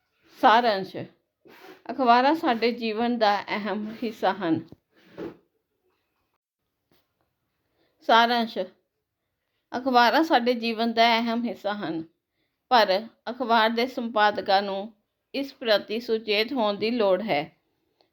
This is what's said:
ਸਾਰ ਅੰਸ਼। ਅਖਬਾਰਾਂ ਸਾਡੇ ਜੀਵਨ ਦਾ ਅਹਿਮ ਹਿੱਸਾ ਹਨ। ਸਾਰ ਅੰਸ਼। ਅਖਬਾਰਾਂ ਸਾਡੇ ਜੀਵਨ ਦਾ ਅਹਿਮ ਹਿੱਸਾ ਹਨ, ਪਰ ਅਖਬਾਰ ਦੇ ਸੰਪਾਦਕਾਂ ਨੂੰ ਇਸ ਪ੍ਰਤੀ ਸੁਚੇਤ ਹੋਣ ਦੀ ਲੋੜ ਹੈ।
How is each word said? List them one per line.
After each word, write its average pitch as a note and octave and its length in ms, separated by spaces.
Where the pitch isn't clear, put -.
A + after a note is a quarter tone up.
ਸਾਰ A#3 360
ਅੰਸ਼। F#3+ 200
ਅਖਬਾਰਾਂ B3+ 440
ਸਾਡੇ A#3+ 380
ਜੀਵਨ A#3 460
ਦਾ G#3 220
ਅਹਿਮ G#3+ 600
ਹਿੱਸਾ G#3+ 300
ਹਨ। F3+ 280
ਸਾਰ A#3 300
ਅੰਸ਼। A3+ 280
ਅਖਬਾਰਾਂ B3+ 460
ਸਾਡੇ B3 300
ਜੀਵਨ A#3 380
ਦਾ A3+ 260
ਅਹਿਮ A#3 260
ਹਿੱਸਾ G3+ 280
ਹਨ, E3 320
ਪਰ G#3+ 380
ਅਖਬਾਰ A#3 400
ਦੇ A#3 160
ਸੰਪਾਦਕਾਂ G#3 760
ਨੂੰ G3 300
ਇਸ C4+ 200
ਪ੍ਰਤੀ A3 460
ਸੁਚੇਤ A3 520
ਹੋਣ G#3+ 220
ਦੀ G#3 160
ਲੋੜ G3+ 320
ਹੈ। D#3+ 300